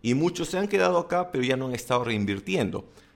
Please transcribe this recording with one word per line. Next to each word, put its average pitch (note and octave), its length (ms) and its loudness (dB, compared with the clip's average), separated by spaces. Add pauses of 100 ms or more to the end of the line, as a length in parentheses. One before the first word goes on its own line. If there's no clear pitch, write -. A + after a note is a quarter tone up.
Y A#2 140 2
muchos F3 340 0
se F#3 80 -4
han G3 100 -2
quedado F#3 300 2
acá, F3 340 0
pero B2+ 120 0
ya C3 120 2
no C3 120 -4
han B2+ 80 -4
estado B2 280 0
reinvirtiendo. G#2 840 0 (260)